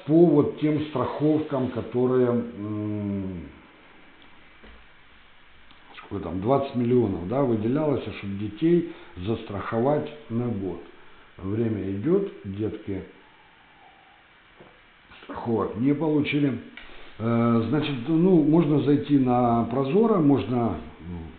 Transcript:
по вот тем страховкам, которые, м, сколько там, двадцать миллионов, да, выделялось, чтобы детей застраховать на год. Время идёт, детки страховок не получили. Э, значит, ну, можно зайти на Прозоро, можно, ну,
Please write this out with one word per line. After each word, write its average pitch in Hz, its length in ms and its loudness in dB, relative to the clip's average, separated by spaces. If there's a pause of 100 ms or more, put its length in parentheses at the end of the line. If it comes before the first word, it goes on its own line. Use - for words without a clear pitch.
по 165 200 6
вот 147 340 4
тем 151 260 0
страховкам, 139 800 -2
которые, 127 600 0
м, 104 1120 -4 (2500)
сколько 95 280 -10
там, 85 160 -6
двадцать 135 340 0
миллионов, 117 540 2
да, 131 140 0
выделялось, 123 600 0
чтобы 98 360 -10
детей 160 540 0 (340)
застраховать 113 840 -2 (200)
на 117 160 -2
год. 95 340 -6 (560)
Время 101 540 -4
идёт, 156 420 0 (120)
детки 101 580 -8 (2250)
страховок 107 520 -4
не 135 180 0
получили. 143 640 0 (600)
Э, 117 500 2
значит, 135 400 -2
ну, 165 340 6
можно 147 380 4
зайти 143 380 2
на 123 460 4
Прозоро, 156 540 2
можно, 120 600 2 (220)
ну, 85 180 -10 (200)